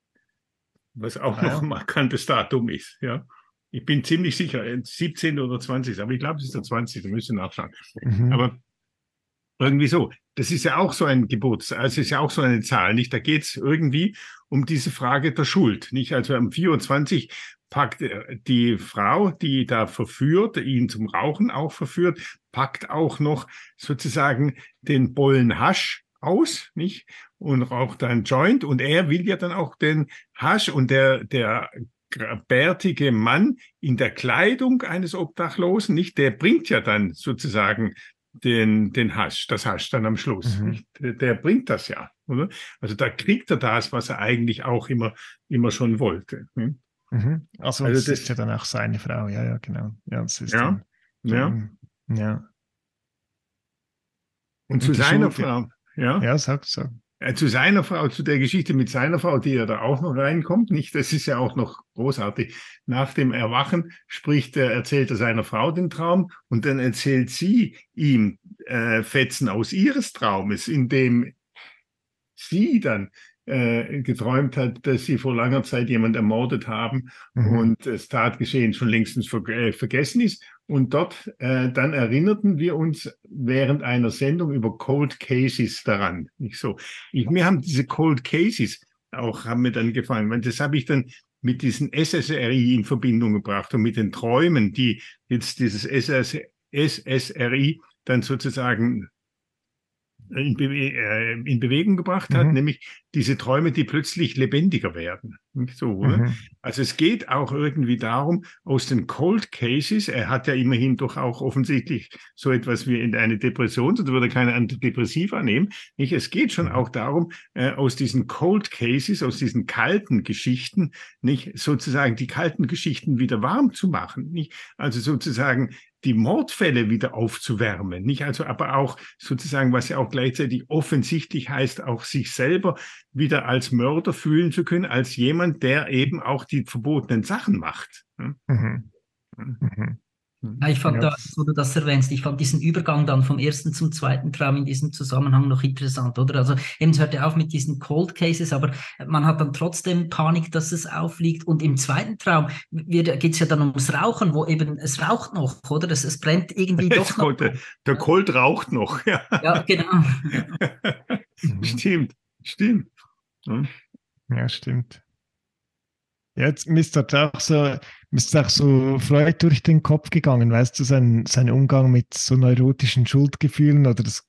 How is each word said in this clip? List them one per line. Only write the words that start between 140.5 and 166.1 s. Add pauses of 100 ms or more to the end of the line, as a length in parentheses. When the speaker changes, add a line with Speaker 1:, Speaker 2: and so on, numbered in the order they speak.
Speaker 3:
Ja,
ich
fand
Speaker 2:
Ja.
Speaker 3:
da, (200)
wo
du
das
erwähnst,
ich
fand
diesen
Übergang
dann
vom
ersten
zum
zweiten
Traum
in
diesem
Zusammenhang
noch
interessant,
oder?
Also (240)
eben,
es
hört
ja
auf
mit
diesen
Cold
Cases,
aber (340)
man
hat
dann
trotzdem
Panik,
dass
es
auffliegt.
Und
im
zweiten
Traum (220)
wird,
geht's
ja
dann
ums
Rauchen,
wo
eben,
es
raucht
noch, (120)
oder?
Es,
es
brennt
irgendwie
Speaker 1:
<laughs>
Es
Speaker 3:
doch
noch.
Speaker 1:
kommt,
der, (320)
der
Colt
raucht
noch,
ja. (200)
Speaker 3:
Ja,
genau. (280)
Speaker 1:
<laughs> (180)
Speaker 2:
Mhm.
Speaker 1:
Stimmt, (280)
stimmt. (560)
Hm. (640)
Speaker 2:
Ja,
stimmt. (1300)